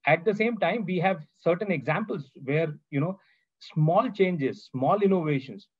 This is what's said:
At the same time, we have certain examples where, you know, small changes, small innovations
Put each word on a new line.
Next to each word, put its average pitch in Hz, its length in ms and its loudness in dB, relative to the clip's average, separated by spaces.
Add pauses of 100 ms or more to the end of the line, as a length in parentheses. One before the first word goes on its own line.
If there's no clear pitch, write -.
At 165 180 2
the 214 100 2
same 220 240 -2
time, 190 280 -2
we 180 120 -2
have 180 220 0 (160)
certain 175 340 -2
examples 151 600 -4 (140)
where, 151 280 -2 (180)
you 139 100 -2
know, 185 180 -2 (420)
small 175 500 2
changes, 175 600 0
small 156 320 2
innovations 147 640 0 (120)